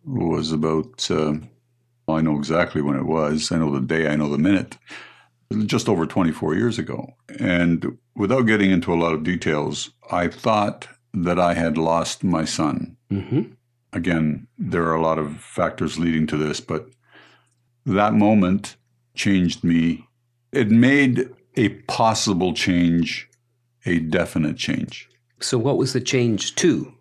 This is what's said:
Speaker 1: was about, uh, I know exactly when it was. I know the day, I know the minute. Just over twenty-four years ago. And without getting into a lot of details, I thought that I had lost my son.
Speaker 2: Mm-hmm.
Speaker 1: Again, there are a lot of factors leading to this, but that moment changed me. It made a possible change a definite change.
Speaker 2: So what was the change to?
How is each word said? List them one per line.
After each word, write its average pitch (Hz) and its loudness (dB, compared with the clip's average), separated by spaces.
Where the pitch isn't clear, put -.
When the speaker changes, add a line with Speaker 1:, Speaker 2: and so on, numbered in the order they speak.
Speaker 1:
was 82 -4
about, 78 -2
uh, 78 0
I 80 0
know 78 0
exactly 78 -2
when 71 -2
it 65 -4
was. 78 -2
I 87 0
know 78 0
the 69 -2
day, 80 0
I 73 0
know 76 -2
the 73 -2
minute. - 0
Just 120 -2
over 85 2
twenty-four 80 -2
years 110 0
ago. - -8
And 87 0
without 117 2
getting 104 4
into 87 2
a 82 2
lot 82 2
of 78 -2
details, 76 -2
I 87 0
thought 107 -2
that 87 0
I 87 4
had 82 0
lost 82 0
my 82 2
son. - -4
Speaker 2:
Mm-hmm. 101 -2
Speaker 1:
Again, 80 -2
there 87 -2
are 82 0
a 80 0
lot 80 2
of 73 -6
factors 82 -4
leading 80 0
to 76 -4
this, 76 -2
but - -8
that 104 2
moment 104 2
changed 92 0
me. 82 0
It 120 0
made 123 4
a 110 2
possible 104 0
change 85 0
a 87 0
definite 80 -2
change. - -6
Speaker 2:
So - -2
what 120 0
was 131 0
the 123 0
change 120 0
to? 139 0